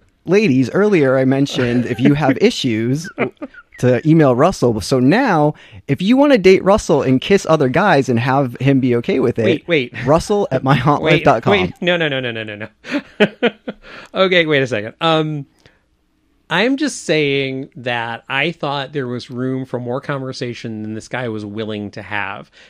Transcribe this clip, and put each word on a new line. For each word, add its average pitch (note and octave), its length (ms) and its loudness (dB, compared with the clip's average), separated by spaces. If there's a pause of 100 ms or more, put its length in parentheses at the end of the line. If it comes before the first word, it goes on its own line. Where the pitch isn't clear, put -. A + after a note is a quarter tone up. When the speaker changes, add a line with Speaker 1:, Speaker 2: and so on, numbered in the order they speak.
(260)
Speaker 1:
ladies, D3+ 460 2
earlier E3 460 2
I C3+ 80 2
mentioned C3 640 0
if A#2+ 120 -4
you C#3 140 4
have C#3+ 240 0
Speaker 2:
<laughs> - 40 -4
Speaker 1:
issues C3 680 -2 (720)
to B2 280 2
email D3+ 280 6
Russell. B2 460 2
So C3 180 0
now, D#3 540 2 (340)
if C#3 140 -2
you G#3 160 2
wanna C#4+ 200 4
date F#3 260 6
Russell F#3 380 2
and C3 200 2
kiss G3 280 0
other D3+ 200 2
guys D#3 400 2
and A#2 100 2
have C3 400 0
him C3+ 200 4
be B2 180 2
okay F#3+ 220 -2
with B2+ 200 0
it, - 60 0
Speaker 2:
Wait, - 220 0
wait. C3 380 -2
Speaker 1:
Russell F3 460 0
at C3 120 -2
my C3+ 120 4
haunt D3 280 2
life D#3+ 200 2
dot B2+ 200 2
com. - 80 0
Speaker 2:
Wait, G3+ 100 2
wait. - 200 -6
No, F3 160 0
no, E3 100 -2
no, C3+ 120 -4
no, B2 120 -6
no, A2+ 120 -8
no, G#2+ 120 -12
no. G#2 140 -12 (500)
<laughs> G#3+ 300 0 (640)
Okay, F#3 320 2
wait D3 160 2
a C3 60 0
second. A2 340 -6
Um, D#3 440 0 (1040)
I'm A3+ 280 0
just D4 260 -6
saying C#3 720 -2
that A#2 520 -6
I C#3 240 -2
thought C#3+ 400 -6
there C#3 160 -6
was A#2+ 220 -8
room C3 360 -6
for B2 140 -6
more B2 220 -8
conversation B2+ 800 -8
than G#2+ 140 -8
this G#2+ 120 -14
guy B2 220 -8
was G#2+ 160 -8
willing G#2 460 -8
to A2 100 -16
have. G2+ 480 -8 (200)